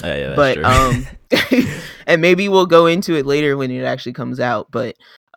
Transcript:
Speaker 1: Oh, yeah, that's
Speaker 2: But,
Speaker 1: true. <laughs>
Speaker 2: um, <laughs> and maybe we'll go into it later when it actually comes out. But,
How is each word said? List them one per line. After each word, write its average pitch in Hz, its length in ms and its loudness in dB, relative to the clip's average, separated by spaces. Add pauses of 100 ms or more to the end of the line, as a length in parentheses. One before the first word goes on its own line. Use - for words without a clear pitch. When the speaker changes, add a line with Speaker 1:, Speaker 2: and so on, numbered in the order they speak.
Speaker 1:
Oh, - 60 -6
yeah, 71 220 -6
that's 67 60 -4
Speaker 2:
But, 135 180 2
Speaker 1:
true. 76 100 -6
<laughs> 127 960 0
Speaker 2:
um, - 320 -4
<laughs> - 140 -16
and 165 160 4
maybe 180 260 2
we'll 190 180 4
go 170 200 6
into 170 280 0
it 139 120 -2
later 143 300 0
when 135 140 -4
it 127 140 -6
actually 127 280 -6
comes 123 280 -8
out. 123 300 -4
But, 117 260 -6 (400)